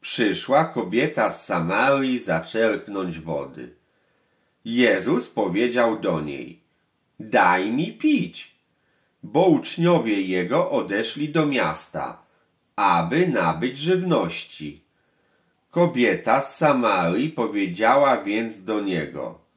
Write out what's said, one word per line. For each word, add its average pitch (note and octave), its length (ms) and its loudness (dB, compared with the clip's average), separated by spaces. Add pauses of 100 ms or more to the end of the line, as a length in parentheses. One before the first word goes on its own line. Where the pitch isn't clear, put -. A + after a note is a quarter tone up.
Przyszła B2+ 640 0
kobieta A2+ 640 0
z - 160 -10
Samarii B2 720 0
zaczerpnąć G2 1000 -2
wody. C2+ 540 -10 (880)
Jezus A2+ 640 2
powiedział A2+ 720 0
do F2+ 200 0
niej: C#2 400 -10 (600)
„Daj G2+ 520 2
mi D3+ 200 -2
pić”, - 640 -4 (640)
bo D3 240 2
uczniowie D3 760 2
jego F#2 480 -2
odeszli A#2 580 -4
do D3+ 180 0
miasta, A#2+ 760 -6 (540)
aby G2+ 520 2
nabyć G#2 500 0
żywności. C#3+ 1040 -2 (840)
Kobieta B2 680 2
z - 160 -6
Samarii A2+ 720 2
powiedziała A2 920 2
więc G2+ 420 -4
do G#2+ 160 -2
niego D2 580 -6 (180)